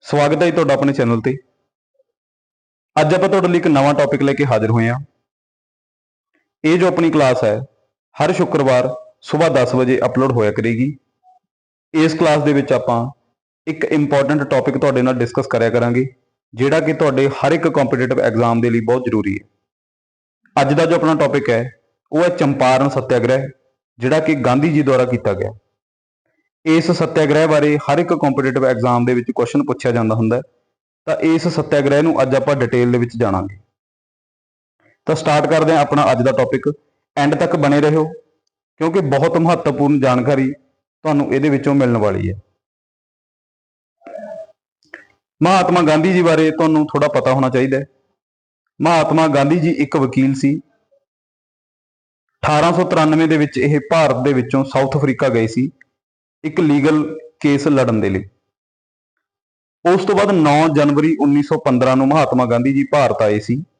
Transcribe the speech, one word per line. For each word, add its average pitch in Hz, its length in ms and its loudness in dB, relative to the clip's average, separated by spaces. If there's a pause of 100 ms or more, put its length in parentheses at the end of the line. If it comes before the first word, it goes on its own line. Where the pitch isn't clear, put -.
ਸਵਾਗਤ 147 400 0
ਹੈ 175 40 4
ਜੀ 170 60 2
ਤੁਹਾਡਾ 151 220 2
ਆਪਣੇ 139 200 0
ਚੈਨਲ 117 280 0
ਤੇ। 135 160 -4 (1600)
ਅੱਜ 151 120 2
ਆਪਾਂ 185 160 0
ਤੁਹਾਡੇ 185 180 0
ਲਈ 175 100 2
ਇੱਕ 175 100 0
ਨਵਾਂ 143 260 4
ਟੌਪਿਕ 143 280 0
ਲੈ 139 120 0
ਕੇ 139 120 -2
ਹਾਜ਼ਰ 110 240 0
ਹੋਏ 117 200 0
ਹਾਂ। 123 100 -4 (1700)
ਇਹ 165 140 2
ਜੋ 185 80 2
ਆਪਣੀ 170 240 0
ਕਲਾਸ 135 320 2
ਹੈ, 110 180 -2 (640)
ਹਰ 170 100 0
ਸ਼ੁੱਕਰਵਾਰ 131 640 0 (260)
ਸਵੇਰ 160 280 0
ਦਸ 127 260 0
ਵਜੇ 127 300 2
ਅਪਲੋਡ 127 260 0
ਹੋਇਆ 110 200 0
ਕਰੇਗੀ। 117 460 -4 (960)
ਇਸ 156 200 2
ਕਲਾਸ 151 300 0
ਦੇ 147 100 2
ਵਿੱਚ 139 200 0
ਆਪਾਂ 120 380 -2 (560)
ਇੱਕ 156 160 -6
ਇੰਪੋਰਟੈਂਟ 143 600 0
ਟੌਪਿਕ 131 340 -2
ਤੁਹਾਡੇ 127 240 0
ਨਾਲ 127 120 0
ਡਿਸਕਸ 120 340 -4
ਕਰਿਆ 113 220 0
ਕਰਾਂਗੇ, 120 460 -2 (380)
ਜਿਹੜਾ 139 260 0
ਕਿ 160 140 -2
ਤੁਹਾਡੇ 139 360 0
ਹਰ - 220 -2
ਇੱਕ 165 160 0
ਕੰਪੀਟੀਟਿਵ 127 520 -2
ਐਗਜ਼ਾਮ 117 420 0
ਦੇ 120 80 0
ਲਈ 117 100 0
ਬਹੁਤ 120 260 -2
ਜ਼ਰੂਰੀ 101 380 -4
ਹੈ। - 40 -20 (1120)
ਅੱਜ 139 120 0
ਦਾ 165 120 2
ਜੋ 160 100 0
ਆਪਣਾ 160 200 0
ਟੌਪਿਕ 143 340 -2
ਹੈ, 120 220 -2 (400)
ਉਹ 156 120 0
ਹੈ 180 60 2
ਚੰਪਾਰਨ 139 600 0
ਸੱਤਿਆਗ੍ਰਹਿ, 127 580 -2 (500)
ਜਿਹੜਾ 131 220 0
ਕਿ 156 160 -2
ਗਾਂਧੀ 139 380 0
ਜੀ 151 80 2
ਦੁਆਰਾ 131 240 2
ਕੀਤਾ 120 280 -4
ਗਿਆ। 104 180 -6 (1120)
ਇਸ 160 260 2
ਸੱਤਿਆਗ੍ਰਹਿ 156 560 0
ਬਾਰੇ 151 300 2
ਹਰ 147 220 -2
ਇੱਕ 175 140 -2
ਕੰਪੀਟੀਟਿਵ 135 520 -2
ਐਗਜ਼ਾਮ 120 400 0
ਦੇ 123 80 0
ਵਿੱਚ 120 180 -2
ਕੁਐਸਚਨ 131 320 -2
ਪੁੱਛਿਆ 127 280 -4
ਜਾਂਦਾ 110 240 -2
ਹੁੰਦਾ 113 200 0
ਹੈ, 131 60 -4 (640)
ਤਾਂ 156 120 -4
ਇਸ 160 300 0
ਸੱਤਿਆਗ੍ਰਹਿ 143 540 0
ਨੂੰ 156 200 0
ਅੱਜ 131 140 0
ਆਪਾਂ 139 200 0
ਡਿਟੇਲ 123 360 0
ਦੇ 123 60 0
ਵਿੱਚ 120 200 -2
ਜਾਣਾਂਗੇ। 98 420 -4 (1500)
ਤਾਂ 151 100 0
ਸਟਾਰਟ 147 340 0
ਕਰਦੇ 160 240 2
ਹਾਂ 151 80 4
ਆਪਣਾ 143 300 2
ਅੱਜ 120 100 0
ਦਾ 127 100 2
ਟੌਪਿਕ। 135 420 -2 (440)
ਐਂਡ 147 180 2
ਤੱਕ 160 200 -2
ਬਣੇ 143 260 2
ਰਹੋ, 151 240 2 (720)
ਕਿਉਂਕਿ 165 220 -2
ਬਹੁਤ 156 380 0
ਮਹੱਤਵਪੂਰਨ 147 600 0
ਜਾਣਕਾਰੀ 131 520 0 (520)
ਤੁਹਾਨੂੰ 143 300 0
ਇਹਦੇ 139 160 0
ਵਿੱਚੋਂ 139 260 0
ਮਿਲਣ 123 220 2
ਵਾਲੀ 98 340 -2
ਹੈ। 98 100 -12 (3000)
ਮਹਾਤਮਾ 180 380 2
ਗਾਂਧੀ 160 320 2
ਜੀ 180 80 2
ਬਾਰੇ 160 300 2
ਤੁਹਾਨੂੰ 156 340 0
ਥੋੜ੍ਹਾ 151 220 -2
ਪਤਾ 135 260 0
ਹੋਣਾ 131 160 0
ਚਾਹੀਦਾ 131 280 0
ਹੈ। 143 60 -6 (960)
ਮਹਾਤਮਾ 160 460 2
ਗਾਂਧੀ 143 320 2
ਜੀ 160 120 0
ਇੱਕ 151 260 -2
ਵਕੀਲ 135 360 0
ਸੀ। 139 260 0 (1800)
ਅਠਾਰਾਂ 156 300 2
ਸੌ 180 160 0
ਤਰਾਨਵੇਂ 160 380 2
ਦੇ 156 100 2
ਵਿੱਚ 147 200 -2
ਇਹ 143 220 2 (120)
ਭਾਰਤ 151 320 2
ਦੇ 143 100 2
ਵਿੱਚੋਂ 131 320 0
ਸਾਊਥ 135 320 -2
ਅਫਰੀਕਾ 135 320 0
ਗਏ 113 180 0
ਸੀ 123 240 -4 (720)
ਇੱਕ 151 160 -4
ਲੀਗਲ 151 600 0 (200)
ਕੇਸ 143 280 0
ਲੜਨ 123 340 0
ਦੇ 98 80 -2
ਲਈ। 95 140 -4 (1700)
ਉਸ 190 120 0
ਤੋਂ 202 100 0
ਬਾਅਦ 202 160 2
ਨੌਂ 156 380 4
ਜਨਵਰੀ 147 520 2
ਉੱਨੀ 143 220 2
ਸੌ 123 140 -2
ਪੰਦਰਾਂ 131 380 2
ਨੂੰ 135 120 2
ਮਹਾਤਮਾ 135 380 2
ਗਾਂਧੀ 120 280 0
ਜੀ 139 180 0
ਭਾਰਤ 123 300 2
ਆਏ 107 180 2
ਸੀ। 127 240 -4 (160)